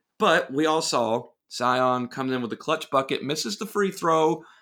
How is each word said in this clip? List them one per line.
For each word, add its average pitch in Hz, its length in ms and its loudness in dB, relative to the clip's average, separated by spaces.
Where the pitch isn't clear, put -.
but 165 340 2
we 147 120 2
all 156 180 2
saw 120 460 0
Zion 123 560 0
coming 131 260 -4
in 123 60 -2
with 117 100 -6
the 110 60 -6
clutch 156 340 -4
bucket, 135 320 0
misses 156 360 -4
the 214 80 -8
free 202 240 0
throw, 160 540 2